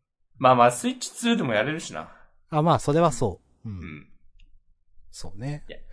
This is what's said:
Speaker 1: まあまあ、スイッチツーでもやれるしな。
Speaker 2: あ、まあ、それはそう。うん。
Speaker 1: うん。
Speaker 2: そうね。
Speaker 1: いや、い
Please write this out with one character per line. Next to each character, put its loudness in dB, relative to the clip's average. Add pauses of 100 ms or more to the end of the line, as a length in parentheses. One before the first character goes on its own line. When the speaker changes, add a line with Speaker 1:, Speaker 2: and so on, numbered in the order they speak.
(380)
Speaker 1:
ま 6
あ 8
ま 8
あ、 8
ス -4
イ 0
ッ -12
チ -10
ツ -4
ー 4
で -2
も -2
や 2
れ -2
る -6
し -12
な。 -10 (380)
Speaker 2:
あ、 0
ま 4
あ、 2
そ 0
れ 4
は 4
そ -4 (220)
う。 -10
う -10
ん。 -10
Speaker 1:
う -14
ん。 -16 (1000)
Speaker 2:
そ -14
う -12
ね。 -10
Speaker 1:
い -14
や、 -16
い -14